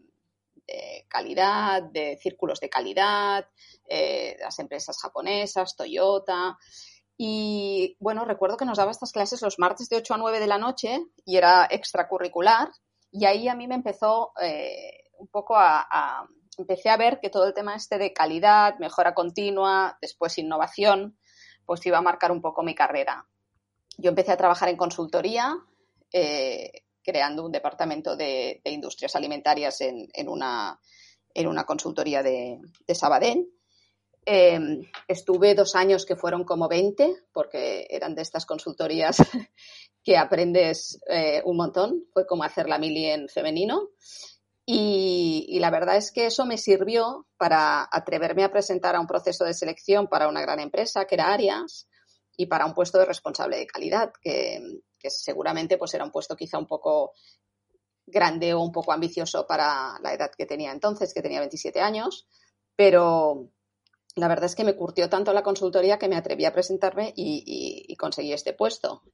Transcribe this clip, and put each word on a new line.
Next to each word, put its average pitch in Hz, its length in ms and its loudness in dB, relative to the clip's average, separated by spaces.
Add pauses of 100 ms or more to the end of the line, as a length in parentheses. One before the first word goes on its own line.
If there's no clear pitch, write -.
(680)
de - 400 -14
calidad, 190 760 0
de 151 340 -6
círculos - 420 -6
de 143 100 -8
calidad, 202 760 0 (420)
eh, 139 520 -2
las - 180 -12
empresas 143 400 -12
japonesas, 196 800 -4
Toyota. 185 840 -2 (580)
Y, 208 840 -4
bueno, 220 260 -4
recuerdo 208 320 -2
que 269 80 -4
nos 220 140 -2
daba 202 100 2
estas 226 220 -10
clases 214 320 -4
los 196 160 -4
martes 196 300 0
de 233 80 0
ocho 226 180 -4
a - 20 -2
nueve 220 220 -2
de 214 80 -2
la 202 100 2
noche 247 480 -4 (180)
y 185 140 0
era 180 320 10
extracurricular. 185 1000 2 (420)
Y 202 140 0
ahí 208 220 4
a 247 60 0
mí 240 140 -12
me 247 80 -4
empezó, 226 560 0 (100)
eh, - 800 -8
un 196 80 -20
poco 208 280 -2
a, 165 320 6
a, 143 400 -2 (300)
empecé 185 320 -2
a 220 80 6
ver 233 220 4
que 196 100 -6
todo 190 160 4
el 196 80 4
tema 208 220 -6
este 214 240 -4
de 190 140 -2
calidad, 202 640 6
mejora 170 340 2
continua, 190 880 0
después - 380 -6
innovación, 190 800 0 (440)
pues 175 220 -6
iba 175 140 4
a - 20 2
marcar 175 300 2
un 170 100 -4
poco 165 220 -4
mi 165 100 -4
carrera. 139 540 0 (720)
Yo 180 120 0
empecé 180 220 2
a 180 60 4
trabajar 180 320 4
en 170 80 0
consultoría, 185 800 -2 (560)
eh, 147 760 -2 (180)
creando 151 420 -2
un 165 60 -10
departamento 151 640 -4
de, 131 480 -4
de 147 80 -6
industrias - 440 -8
alimentarias 147 680 -2
en, 127 320 -6
en 143 140 -10
una, 120 520 -6 (540)
en 165 140 -2
una 160 180 -4
consultoría 151 580 -4
de, 127 360 -4 (280)
de 175 80 0
Sabadell. 196 580 2 (680)
Em, 170 580 6 (260)
estuve 185 480 4
dos 196 200 4
años 190 300 4
que 180 100 -2
fueron 175 280 -2
como 170 240 0
veinte, 202 480 2 (160)
porque 127 580 -4
eran 156 260 -6
de 156 60 -8
estas 160 240 -8
consultorías 160 720 -2
<laughs> - 840 0
que 185 140 6
aprendes, 170 840 2 (100)
eh, 156 360 0
un 175 120 -2
montón. 196 560 -2
Fue 185 140 0
como 170 160 -2
hacer 151 260 -2
la 151 80 0
mili 156 280 -2
en 151 240 -4
femenino. 202 600 -2 (760)
Y, 190 840 0
y 180 100 -2
la 170 120 2
verdad 175 260 2
es 208 140 -4
que 233 160 0
eso 226 180 -2
me 226 140 -4
sirvió 226 640 2 (100)
para 156 560 2
atreverme 165 520 0
a 196 80 2
presentar 185 440 0
a 175 40 0
un 170 80 -2
proceso 180 360 -2
de 170 120 -2
selección 196 520 0
para 151 220 2
una 151 120 -4
gran 147 180 -2
empresa, 196 460 -2
que 190 100 -2
era 170 180 2
Arias, 208 560 -2 (480)
y 180 80 -2
para 160 220 0
un 160 80 -8
puesto 180 240 2
de 185 60 6
responsable - 520 -4
de - 80 -6
calidad, 190 560 -4
que, 131 400 -4 (380)
que 135 100 -10
seguramente, 160 720 -2
pues, - 160 -6
era 147 100 -4
un 147 60 -10
puesto 156 240 -8
quizá 160 240 -8
un 156 80 -8
poco 151 460 -2 (920)
grande 170 480 0
o 170 80 0
un 170 100 -4
poco 165 220 -2
ambicioso 165 540 -4
para 147 520 -2
la 139 140 -6
edad 143 240 -4
que 135 80 -8
tenía 147 260 -8
entonces, 208 420 -4
que - 100 -6
tenía 143 160 -6
veintisiete 156 420 -6
años, 214 460 -4 (480)
pero 165 760 4 (640)
la 170 120 0
verdad 170 180 0
es 175 100 -4
que 220 80 -2
me 202 120 2
curtió 170 340 -2
tanto 202 240 2
la 202 100 2
consultoría 196 540 2
que 208 100 -2
me 190 80 0
atreví 156 300 -2
a 156 80 0
presentarme 190 640 -2
y, 151 300 -6
y, - 460 -10
y - 40 -14
conseguí 147 360 -6
este 143 220 -6
puesto. - 480 -4 (120)